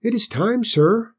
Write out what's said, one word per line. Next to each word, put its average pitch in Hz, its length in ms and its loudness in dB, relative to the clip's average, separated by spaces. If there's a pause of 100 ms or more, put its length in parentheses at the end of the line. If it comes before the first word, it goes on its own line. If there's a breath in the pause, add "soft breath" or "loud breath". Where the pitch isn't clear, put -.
It 233 120 -2
is 240 160 -4
time, 226 340 -2
sir 208 560 2